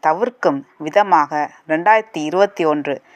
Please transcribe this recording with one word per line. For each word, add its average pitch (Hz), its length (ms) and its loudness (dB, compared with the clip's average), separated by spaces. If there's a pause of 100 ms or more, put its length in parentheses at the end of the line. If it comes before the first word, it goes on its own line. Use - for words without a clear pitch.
தவிர்க்கும் 160 680 -2 (120)
விதமாக 156 720 0 (180)
ரெண்டாயிரத்தி 175 560 0
இருபத்தி 185 400 0
ஒன்று 147 380 -2 (140)